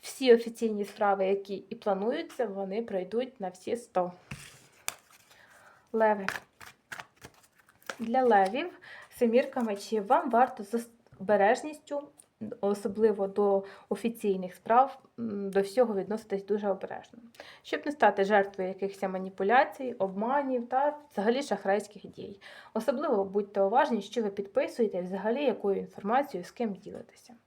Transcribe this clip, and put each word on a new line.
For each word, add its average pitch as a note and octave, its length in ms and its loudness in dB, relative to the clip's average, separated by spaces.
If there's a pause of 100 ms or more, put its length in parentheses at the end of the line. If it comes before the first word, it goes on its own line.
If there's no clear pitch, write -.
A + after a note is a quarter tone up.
Всі B3+ 340 6
офіційні A3+ 500 0
справи, G3 420 0
які G3 280 -2
і F#3+ 200 -12
плануються, A#3 720 -2
вони G3 360 -6
пройдуть G#3+ 580 -6
на F#3 80 -6
всі G#3 280 -8
сто. F3+ 360 -2 (1800)
Леви. G#3+ 340 2 (1700)
Для A#3+ 260 0
левів A#3 540 4 (320)
семірка B3 500 2
мечів. G#3+ 460 -2
Вам C#4+ 240 4
варто A#3+ 340 2
з A#3 240 -6 (320)
обережністю, B3 800 0 (580)
особливо G3+ 680 0
до G3 380 2 (240)
офіційних G3+ 680 -2
справ, B3+ 440 2 (200)
м, G3+ 320 -6
до G3 100 4
всього A3 340 2
відноситись G3 520 -4
дуже G3+ 220 -2
обережно. - 500 -6 (440)
Щоб D4+ 240 -6
не D4 60 -4
стати G3+ 320 4
жертвою G3 440 2
якихось G3 340 -6
маніпуляцій, G3+ 960 0
обманів A#3 720 -2
та C#4+ 280 0 (160)
взагалі A#3 300 0
шахрайських G#3 640 -4
дій. - 340 -16 (340)
Особливо A#3+ 500 0
будьте G3 360 -2
уважні, A#3 420 2
що - 200 -4
ви G#3 80 -2
підписуєте A3 680 -2
і F3 40 -4
взагалі G3+ 420 -2
якою G3+ 320 0
інформацією G3 680 -2
з - 60 -18
ким A3 240 -4
ділитеся. - 600 -18 (120)